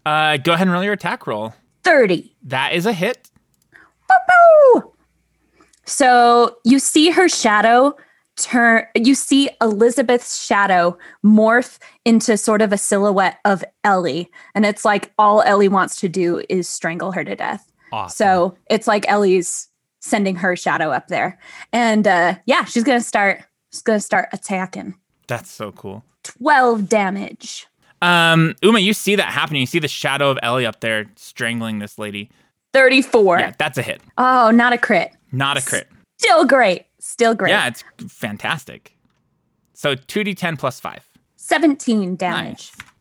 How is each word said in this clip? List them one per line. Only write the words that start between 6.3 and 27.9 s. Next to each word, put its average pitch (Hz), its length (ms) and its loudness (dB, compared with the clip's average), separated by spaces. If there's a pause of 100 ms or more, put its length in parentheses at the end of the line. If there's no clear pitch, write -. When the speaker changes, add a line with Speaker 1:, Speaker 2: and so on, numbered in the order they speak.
Speaker 2:
you 269 140 4
see 311 320 2
her 339 180 2
shadow 233 680 2 (400)
turn, 233 480 2 (100)
you 233 200 2
see 277 340 0 (140)
Elizabeth's 233 840 0
shadow 185 540 0 (260)
morph 220 540 2 (260)
into 226 320 2
sort 214 240 0
of 208 120 0
a 196 60 0
silhouette 196 680 0
of 196 200 -2 (200)
Ellie. 175 460 -2 (240)
And 208 120 2
it's 208 180 -4
like 208 340 -2
all 214 240 4
Ellie 202 260 2
wants 185 320 -2
to 190 80 -4
do 170 400 -4
is 180 200 -4
strangle 170 440 -8
her 170 120 -6
to 196 120 -10
death. - 340 -10 (220)
Speaker 1:
Awesome. 101 240 -10
Speaker 2:
So 185 420 0 (100)
it's 214 180 -2
like 214 220 0
Ellie's 190 600 0 (320)
sending 196 360 -4
her 180 200 -2
shadow 151 340 -4
up - 180 -6
there. 165 300 -6 (340)
And, 220 340 0
uh, 180 280 2 (120)
yeah, 277 180 0
she's 226 200 -2
gonna 240 160 2
start, 202 420 -2 (300)
she's - 100 -18
gonna 214 180 0
start 190 320 -4
attacking. 190 600 -10 (340)
Speaker 1:
That's 120 220 -10
so 104 220 -14
cool. 101 320 -18 (180)
Speaker 2:
Twelve 240 640 0
damage. - 800 -4 (360)